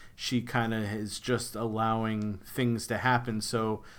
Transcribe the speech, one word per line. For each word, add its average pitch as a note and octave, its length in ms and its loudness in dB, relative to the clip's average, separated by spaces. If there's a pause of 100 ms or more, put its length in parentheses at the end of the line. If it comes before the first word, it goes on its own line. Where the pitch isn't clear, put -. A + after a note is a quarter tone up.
(160)
she B2 260 0
kinda A2+ 360 2
is G#2+ 420 -4
just B2 340 0
allowing A2 840 0
things A#2+ 500 0
to A2 100 0
happen. A#2+ 420 2
So A2 440 0 (140)